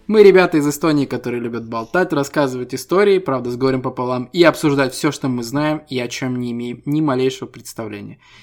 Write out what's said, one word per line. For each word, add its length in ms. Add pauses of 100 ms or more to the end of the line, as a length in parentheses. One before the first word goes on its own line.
Мы 160
ребята 360
из 100
Эстонии, 360
которые 360
любят 280
болтать, 440
рассказывать 600
истории, 460
правда, 320
с 60
горем 260
пополам, 500
и 120
обсуждать 500
все, 160
что 160
мы 160
знаем, 460
и 100
о 80
чем 300
не 160
имеем 320
ни 160
малейшего 480
представления. 720 (220)